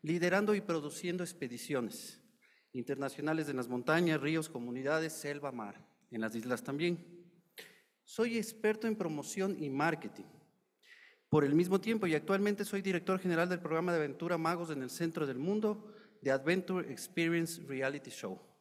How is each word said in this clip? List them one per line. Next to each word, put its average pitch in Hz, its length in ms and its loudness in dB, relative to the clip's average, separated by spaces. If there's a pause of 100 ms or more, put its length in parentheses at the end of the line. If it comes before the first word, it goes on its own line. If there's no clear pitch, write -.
liderando 180 520 4
y 196 60 0
produciendo 175 640 -2
expediciones 123 960 -4 (540)
internacionales 139 760 -2
en 135 80 -2
las 120 100 -2
montañas, 156 520 2
ríos, 156 300 0
comunidades, 135 640 -2
selva, 143 380 -6
mar, 107 360 -10 (220)
en 113 120 -4
las 110 120 -2
islas 117 300 -2
también. 170 420 -2 (960)
Soy 233 360 0
experto 214 480 0
en 214 80 2
promoción 180 680 -2
y 147 80 -2
marketing. 151 560 0 (1040)
Por 151 160 8
el 139 80 4
mismo 180 260 6
tiempo, 208 280 0
y 156 80 4
actualmente 196 500 2
soy 196 160 -2
director 185 380 0
general 175 280 2
del 175 120 0
programa 170 320 0
de 170 80 4
aventura 160 400 0
Magos 165 320 0
en 139 100 -2
el 127 80 -4
Centro 165 380 -2
del 127 100 -2
Mundo, 208 560 0 (260)
de 135 120 2
Adventure 175 600 2
Experience 165 680 0
Reality 135 480 -4
Show 95 320 -8 (200)